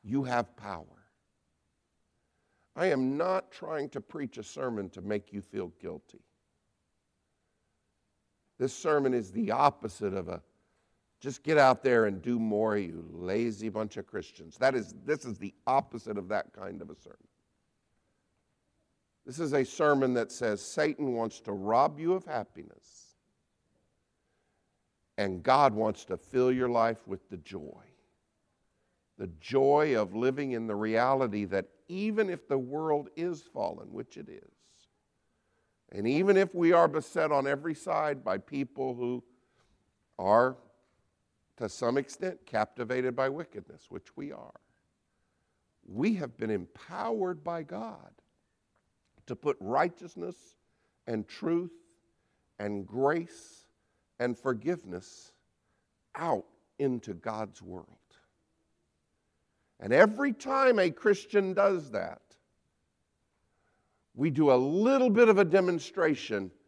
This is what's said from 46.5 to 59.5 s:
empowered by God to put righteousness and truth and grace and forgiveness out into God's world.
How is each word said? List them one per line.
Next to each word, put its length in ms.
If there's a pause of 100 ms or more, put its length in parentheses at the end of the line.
empowered 920
by 180
God 480 (1120)
to 120
put 240
righteousness 960 (500)
and 220
truth 420 (880)
and 260
grace 840 (520)
and 180
forgiveness 920 (840)
out 280 (360)
into 340
God's 480
world. 240 (1900)